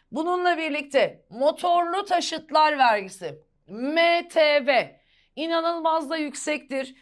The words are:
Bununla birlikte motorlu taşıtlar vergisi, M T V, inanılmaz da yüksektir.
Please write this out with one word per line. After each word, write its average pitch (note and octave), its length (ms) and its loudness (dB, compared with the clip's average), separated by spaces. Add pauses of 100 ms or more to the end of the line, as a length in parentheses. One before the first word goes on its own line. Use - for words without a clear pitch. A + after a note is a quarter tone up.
(120)
Bununla F4 460 0
birlikte C#4+ 720 -2
motorlu E4+ 760 0
taşıtlar D#4 720 0
vergisi, F#3+ 600 0 (280)
M E4 600 0
T D4 380 2
V, A#3 340 0 (360)
inanılmaz E4 720 0
da E4 60 -2
yüksektir. D4 840 -6